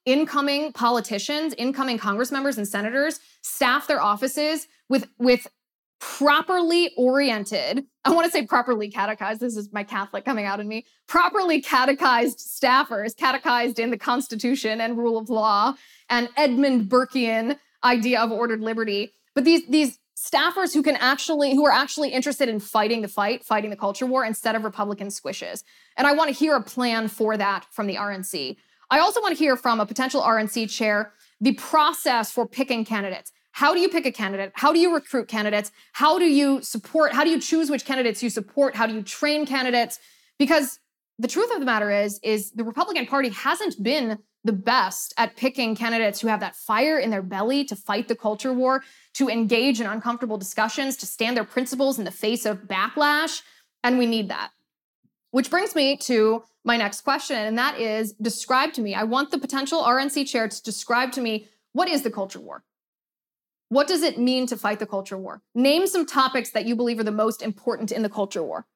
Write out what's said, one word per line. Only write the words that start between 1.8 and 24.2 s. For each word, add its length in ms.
Congress 340
members 260
and 100
senators 520
staff 460
their 140
offices 640
with, 180
with 300
properly 1000
oriented, 880
I 60
wanna 180
say 160
properly 440
catechized, 500
this 160
is 160
my 120
Catholic 420
coming 200
out 140
in 80
me, 180
properly 540
catechized 760
staffers, 800
catechized 640
in 100
the 80
Constitution 840
and 160
rule 200
of 120
law 440
and 260
Edmund 540
Burkean 680
idea 380
of 100
ordered 300
liberty. 520
But 120
these, 220
these 320
staffers 540
who 100
can 140
actually, 580
who 100
are 60
actually 380
interested 400
in 100
fighting 420
the 60
fight, 380
fighting 240
the 80
culture 280
war, 200